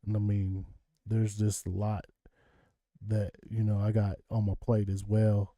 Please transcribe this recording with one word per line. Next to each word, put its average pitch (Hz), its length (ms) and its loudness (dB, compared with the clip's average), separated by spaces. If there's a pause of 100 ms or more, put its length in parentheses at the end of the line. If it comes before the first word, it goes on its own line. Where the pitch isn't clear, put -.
And 104 100 0
I 107 40 2
mean, 98 460 0 (400)
there's 107 300 0
just 104 320 -2
a 95 40 -4
lot 101 340 -4 (1000)
that, 107 240 -2 (180)
you 110 140 -2
know, 104 160 2
I 107 120 2
got 101 260 2 (120)
on 110 160 0
my 98 160 0
plate 107 280 2
as 98 140 -4
well. 104 540 2